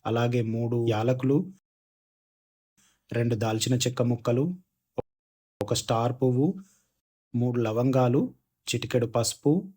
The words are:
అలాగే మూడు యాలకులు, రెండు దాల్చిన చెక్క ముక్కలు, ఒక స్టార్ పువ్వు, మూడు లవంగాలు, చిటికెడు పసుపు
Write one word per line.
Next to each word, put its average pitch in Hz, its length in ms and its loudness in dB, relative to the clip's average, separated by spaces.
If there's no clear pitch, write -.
అలాగే 120 320 0
మూడు 117 240 -2
యాలకులు, 127 460 0
రెండు 117 260 2
దాల్చిన 110 300 0
చెక్క 123 160 -2
ముక్కలు, 120 340 0
ఒక 117 160 -2
స్టార్ 120 400 0
పువ్వు, 127 260 2
మూడు 123 260 0
లవంగాలు, 127 560 2
చిటికెడు 120 460 0
పసుపు 143 360 0